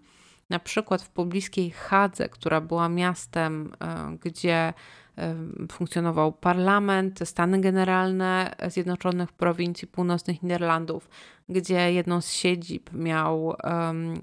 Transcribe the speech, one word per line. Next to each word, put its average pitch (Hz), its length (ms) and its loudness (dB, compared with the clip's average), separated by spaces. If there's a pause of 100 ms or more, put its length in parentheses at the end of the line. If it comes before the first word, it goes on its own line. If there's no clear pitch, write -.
(500)
na 180 100 -2
przykład 208 420 -2
w - 80 -20
pobliskiej 180 600 -2
Hadze, - 580 2
która - 320 0
była 170 280 0
miastem, 165 920 -2
e, 165 400 -8
gdzie, 165 520 0 (440)
e, 165 180 -4 (360)
funkcjonował 165 600 0
parlament, 190 920 2
Stany 180 380 2
Generalne 185 920 2 (120)
Zjednoczonych 180 640 -2
Prowincji 175 560 -2
Północnych 175 560 0
Niderlandów, 165 680 0 (400)
gdzie 180 440 2
jedną 175 280 2
z - 100 -6
siedzib 175 600 -2
miał, 160 720 0
em, 165 600 -2